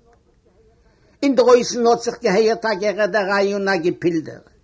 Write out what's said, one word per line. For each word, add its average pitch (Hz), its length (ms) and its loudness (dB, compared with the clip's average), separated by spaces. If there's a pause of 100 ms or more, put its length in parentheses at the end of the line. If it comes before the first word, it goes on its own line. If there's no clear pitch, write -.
(1200)
אין 277 120 0
דרויסן 240 520 4
האט 233 140 2
זיך 233 220 -8
געהערט, 220 420 0
א 220 160 -2
גערעדעריי 202 720 -2
און 196 140 -4
א 196 100 0
געפילדער. 165 680 -4 (200)